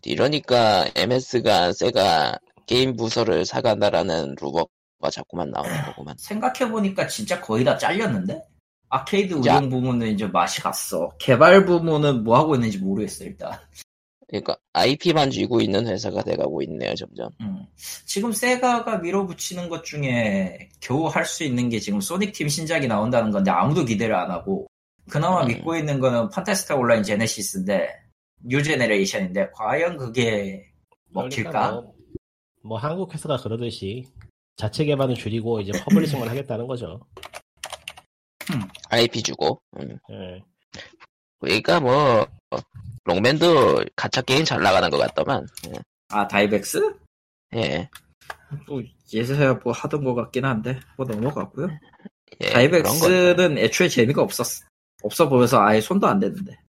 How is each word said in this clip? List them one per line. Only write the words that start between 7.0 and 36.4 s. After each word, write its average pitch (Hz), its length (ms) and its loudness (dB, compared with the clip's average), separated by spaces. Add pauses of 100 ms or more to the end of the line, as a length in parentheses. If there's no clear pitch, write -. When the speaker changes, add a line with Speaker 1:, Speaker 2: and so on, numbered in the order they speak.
Speaker 2:
진짜 - 320 -6
거의 113 240 0
다 - 120 4
잘렸는데? 185 640 -2 (500)
아케이드 185 440 0 (120)
Speaker 1:
야. 165 120 6
Speaker 2:
운영 139 120 0
부문은 123 420 0
이제 104 160 -2
맛이 87 340 0
갔어. 82 560 -4
개발 180 480 8
부문은 151 580 2
뭐 113 140 6
하고 156 160 4
있는지 110 240 0
모르겠어, 95 460 -4
일단. - 340 -12 (720)
Speaker 1:
그러니까 - 280 -6 (180)
아이피만 143 560 2
쥐고 113 320 0
있는 107 240 0
회사가 98 360 -2
돼가고 76 400 -2
있네요, 58 320 -6
점점. - 360 -10 (100)
Speaker 2:
음. 196 260 -10 (380)
지금 226 280 -4
세가가 247 680 0
밀어붙이는 180 720 -4
것 160 140 -10
중에 117 840 -2 (120)
겨우 151 260 -2
할 165 180 -2
수 - 200 -8
있는 123 260 0
게 113 100 -2
지금 101 200 -2
소닉 190 340 -4
팀 151 140 -4
신작이 151 400 -2
나온다는 113 420 2
건데 98 200 0
아무도 131 360 2
기대를 110 280 0
안 92 160 -2
하고 92 360 -6 (440)
그나마 170 320 0
Speaker 1:
음. 123 60 0
Speaker 2:
믿고 165 280 -4
있는 147 220 -2
거는 120 320 2
판타스타 - 460 -4
온라인 117 260 2
제네시스인데 101 840 -2 (560)
뉴 131 180 0
제너레이션인데 101 920 0
과연 156 440 -2
그게 113 720 -4 (440)
Speaker 3:
그러니까 123 320 -6
Speaker 2:
먹힐까? 160 300 -2
Speaker 3:
뭐, - 220 -14 (680)
뭐 110 160 -8
한국 170 360 -6
회사가 151 240 -4
그러듯이 113 640 -8 (520)
자체 113 280 -4
개발은 135 300 2
줄이고 113 480 -4
이제 95 100 -6
퍼블리싱만 139 560 0
<clears throat> - 0 -
하겠다는 120 380 -6